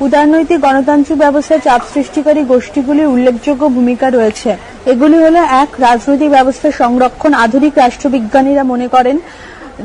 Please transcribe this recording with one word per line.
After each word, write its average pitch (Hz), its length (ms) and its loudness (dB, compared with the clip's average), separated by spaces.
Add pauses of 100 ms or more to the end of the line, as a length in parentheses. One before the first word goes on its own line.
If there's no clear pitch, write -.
উদারনৈতিক 302 600 2
গণতান্ত্রিক 277 580 0
ব্যবস্থায় 294 420 0
চাপ 277 200 0 (140)
সৃষ্টিকারী 294 500 -2
গোষ্ঠীগুলির 269 640 0
উল্লেখযোগ্য 254 640 0
ভূমিকা 247 420 0
রয়েছে। 220 460 -2 (300)
এগুলি 294 320 2
হলো, 320 200 4
এক, 285 300 2 (100)
রাজনৈতিক 262 520 0
ব্যবস্থা 269 400 2
সংরক্ষণ। 254 640 0
আধুনিক 254 420 0
রাষ্ট্রবিজ্ঞানীরা 269 880 0
মনে 247 260 -4
করেন 254 300 0 (680)